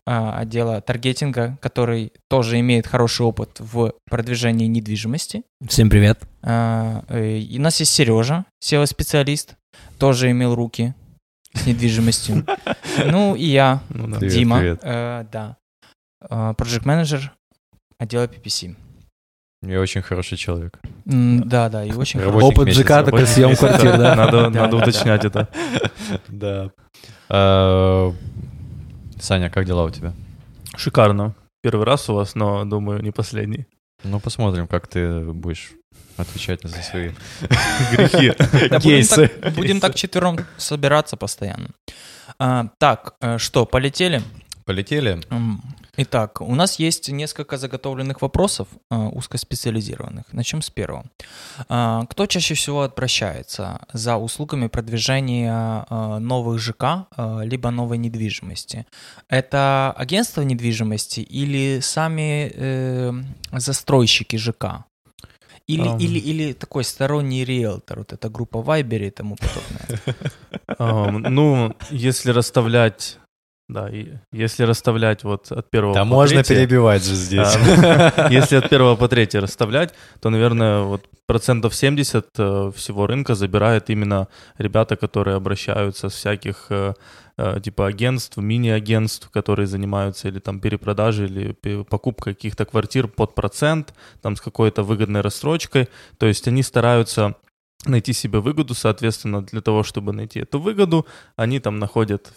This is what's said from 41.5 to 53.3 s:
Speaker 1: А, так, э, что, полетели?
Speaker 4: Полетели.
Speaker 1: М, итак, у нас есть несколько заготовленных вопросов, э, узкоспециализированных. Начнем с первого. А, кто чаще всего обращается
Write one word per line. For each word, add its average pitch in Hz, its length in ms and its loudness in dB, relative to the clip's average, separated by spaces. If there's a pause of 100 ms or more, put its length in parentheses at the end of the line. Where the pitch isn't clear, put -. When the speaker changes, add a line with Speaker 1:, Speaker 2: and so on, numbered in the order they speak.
Speaker 1:
А, 127 260 0 (140)
так, 135 400 2
э, 117 180 -2
что, - 260 0
полетели? 139 580 0 (420)
Speaker 4:
Полетели. 98 560 -2 (100)
Speaker 1:
М, 117 300 -2 (360)
итак, 123 440 -2
у 123 140 -4
нас 180 240 0
есть 160 320 -2
несколько 147 460 -8
заготовленных 131 680 -8
вопросов, 170 460 -2 (240)
э, 120 40 0
узкоспециализированных. - 1400 -6
Начнем 151 300 -6
с - 80 -10
первого. 73 340 -10 (640)
А, 117 400 -2
кто 202 180 -4
чаще 165 280 -2
всего 143 300 -2
обращается 95 960 -6 (120)